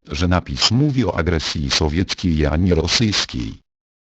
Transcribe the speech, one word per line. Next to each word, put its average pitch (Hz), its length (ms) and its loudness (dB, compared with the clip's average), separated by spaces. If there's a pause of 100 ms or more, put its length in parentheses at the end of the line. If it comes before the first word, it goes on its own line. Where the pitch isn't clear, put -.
(120)
że 80 160 -2
napis 85 440 0
mówi 131 340 2
o 87 100 -2
agresji 80 560 -2
sowieckiej, 80 760 0
a 73 100 0
nie 87 200 4
rosyjskiej. 80 760 -2 (500)